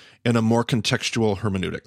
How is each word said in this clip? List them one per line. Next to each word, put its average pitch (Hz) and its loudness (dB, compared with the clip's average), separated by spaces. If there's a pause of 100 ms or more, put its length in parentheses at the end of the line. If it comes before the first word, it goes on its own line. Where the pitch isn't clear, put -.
(240)
in 117 2
a 113 4
more 117 4
contextual 110 0
hermeneutic." 92 -4